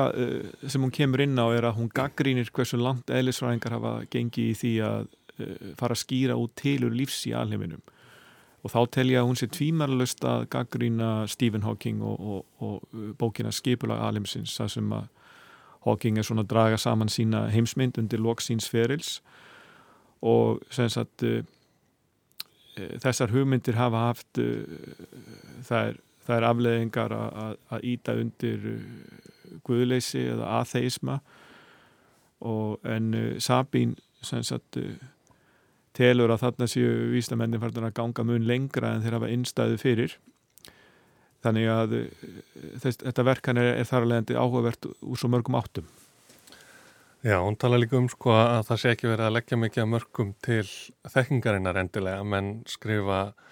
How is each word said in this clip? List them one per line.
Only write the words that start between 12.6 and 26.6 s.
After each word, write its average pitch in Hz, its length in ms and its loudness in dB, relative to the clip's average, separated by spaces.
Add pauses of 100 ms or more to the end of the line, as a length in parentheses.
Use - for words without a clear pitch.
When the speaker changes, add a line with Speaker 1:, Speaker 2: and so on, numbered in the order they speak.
Speaker 1:
og, 104 220 -6 (100)
eh, 107 240 -10
bókina 113 340 -2
Skipulag 113 480 -2
alheimsins, 107 560 -4
þar 104 140 -4
sem 104 200 -4
að 107 200 -6 (720)
Hawking 110 340 2
er 110 60 2
svona 110 220 0
að 104 80 -4
draga 113 240 6
saman 110 320 2
sína 110 400 0
heimsmynd 117 480 2
undir 110 240 -2
lok 117 180 0
síns 113 300 -2
ferils 120 500 0 (1000)
og 117 480 4
sem 120 240 0
sagt, 117 300 -6
eh, 117 180 0 (1400)
eh, 101 240 -10
þessar 123 320 0
hugmyndir 131 400 2
hafa 117 240 2
haft, 117 400 -2
eh, 117 240 0 (1040)
þær, 113 320 0 (300)
þær 117 240 4
afleiðingar 117 640 2